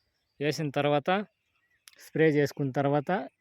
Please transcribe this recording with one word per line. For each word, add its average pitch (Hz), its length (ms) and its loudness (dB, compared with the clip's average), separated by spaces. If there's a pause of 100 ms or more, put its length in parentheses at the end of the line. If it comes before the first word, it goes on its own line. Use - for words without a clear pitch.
(400)
వేసిన 151 380 -4
తర్వాత 147 320 0 (960)
స్ప్రే 160 320 2
చేసుకున్న 143 320 0 (100)
తర్వాత 143 300 0 (300)